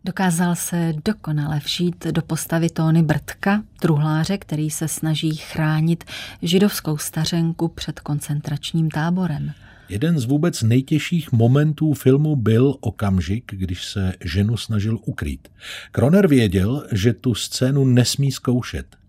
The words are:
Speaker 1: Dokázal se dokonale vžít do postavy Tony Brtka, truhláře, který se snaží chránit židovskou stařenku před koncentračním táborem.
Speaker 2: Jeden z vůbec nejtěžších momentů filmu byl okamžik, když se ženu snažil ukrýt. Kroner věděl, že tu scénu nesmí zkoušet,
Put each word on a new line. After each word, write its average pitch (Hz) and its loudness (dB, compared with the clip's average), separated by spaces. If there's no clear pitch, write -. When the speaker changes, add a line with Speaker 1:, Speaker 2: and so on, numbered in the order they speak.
Speaker 1:
Dokázal 175 0
se 170 -2
dokonale 151 -2
vžít 175 -4
do 165 -2
postavy 165 -2
Tony 165 2
Brtka, 196 -2
truhláře, 156 0
který 156 -4
se 156 -6
snaží 156 -2
chránit 156 -2
židovskou 185 0
stařenku 165 -2
před - -10
koncentračním 147 -4
táborem. 151 -2
Speaker 2:
Jeden 147 0
z 117 -2
vůbec 147 0
nejtěžších 131 0
momentů 143 4
filmu 143 4
byl 120 4
okamžik, 98 -2
když 92 -6
se 92 -4
ženu 101 0
snažil 107 -4
ukrýt. 73 -8
Kroner 185 4
věděl, 113 2
že 110 2
tu 120 -2
scénu 135 0
nesmí 127 2
zkoušet, 120 -4